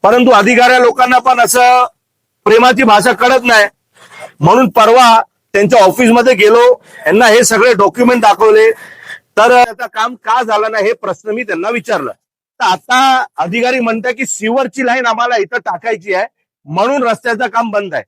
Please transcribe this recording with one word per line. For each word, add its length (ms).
परंतु 280
अधिकाऱ्या 480
लोकांना 400
पण 200
असं 460
प्रेमाची 380
भाषा 300
कळत 300
नाही. 240
म्हणून 300
परवा 520
त्यांच्या 300
ऑफिसमध्ये 500
गेलो, 480
यांना 220
हे 160
सगळे 300
डॉक्युमेंट 480
दाखवले, 500
तर 140
याचं 420
काम 220
का 280
झालं 280
नाही 140
हे 80
प्रश्न 360
मी 140
त्यांना 260
विचारलं. 420
तर 60
आता 600
अधिकारी 420
म्हणताय 340
की 120
सिवरची 600
लाईन 200
आम्हाला 320
इथं 200
टाकायची 560
आहे 140
म्हणून 380
रस्त्याचं 440
काम 220
बंद 240
आहे. 140